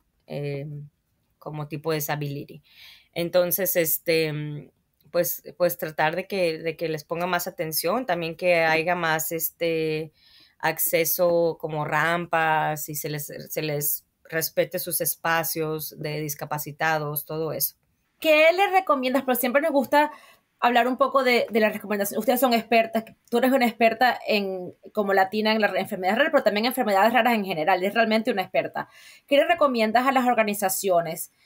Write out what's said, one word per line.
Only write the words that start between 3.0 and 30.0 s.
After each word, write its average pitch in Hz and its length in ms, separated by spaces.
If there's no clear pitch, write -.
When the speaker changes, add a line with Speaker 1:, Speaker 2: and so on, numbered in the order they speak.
Speaker 1:
Entonces, 175 600
este, 156 960
pues, 175 320
pues 175 200
tratar 156 380
de 185 120
que, 170 300
de 160 200
que 165 120
les 156 140
ponga 170 240
más 175 200
atención, 170 600
también 165 280
que 180 280
haya 160 320
más, 160 360
este, 160 840
acceso 165 1000
como 156 260
rampas 156 1040
y 151 60
se 151 140
les, 147 220
se - 120
les 151 440
respete 160 560
sus 170 220
espacios 156 1000
de 151 200
discapacitados, 151 1080
todo 156 280
eso. - 220
Speaker 2:
¿Qué 311 340
les 381 180
recomiendas? 277 520
Pero 254 120
siempre 247 260
nos 320 100
gusta 285 400
hablar 240 280
un 254 100
poco 262 260
de, 240 280
de 226 80
las 214 140
recomendaciones. 202 460
Ustedes 240 200
son 254 140
expertas, 226 520
tú 233 80
eres 247 140
una 247 160
experta 226 600
en, 190 460
como 196 200
latina 214 400
en 220 80
las 190 140
enfermedades 190 420
raras, 302 160
pero 277 100
también 208 220
enfermedades 214 480
raras 233 220
en 208 100
general, 180 380
es 202 100
realmente 220 380
una 196 100
experta. 160 480
¿Qué 285 100
le 640 80
recomiendas 254 640